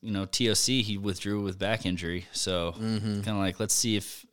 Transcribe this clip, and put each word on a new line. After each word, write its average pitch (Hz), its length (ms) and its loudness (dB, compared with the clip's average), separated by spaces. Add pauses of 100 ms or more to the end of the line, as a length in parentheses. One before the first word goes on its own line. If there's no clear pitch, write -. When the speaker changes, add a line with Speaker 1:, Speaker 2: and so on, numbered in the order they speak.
Speaker 1:
you 110 100 -6
know, 98 140 -2
T 117 240 2
O 104 40 4
C, 123 300 4
he 104 140 -2
withdrew 101 440 -2
with 98 160 -2
back 104 280 0
injury. 87 480 -2
So 85 460 0
Speaker 2:
Mm-hmm. 107 420 0
Speaker 1:
kinda 107 180 -2
like, 95 200 0
let's 107 140 0
see 110 220 2
if - 380 -4